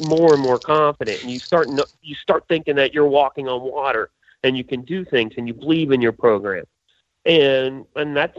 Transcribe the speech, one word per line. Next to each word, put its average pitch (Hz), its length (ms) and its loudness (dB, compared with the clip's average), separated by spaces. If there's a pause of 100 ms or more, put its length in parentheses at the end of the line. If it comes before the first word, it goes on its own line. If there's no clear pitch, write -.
more 160 260 6
and 139 100 4
more 127 160 2
confident, 147 640 -2
and 123 80 -10
you 127 80 -8
start 160 300 0
no-, 143 160 -2 (180)
you 151 120 -16
start - 340 -2
thinking 156 280 -2
that 135 180 2
you're 147 120 2
walking 139 420 0
on 127 140 -4
water, 131 480 -4 (320)
and 131 140 0
you 127 80 -6
can 123 180 -8
do 180 220 -8
things, 113 320 -2
and 120 100 -8
you 117 80 -8
believe 151 380 0
in 127 80 2
your 117 120 2
program. 101 520 0 (600)
And, 135 600 2 (100)
and 147 220 -4
that's, 160 220 -4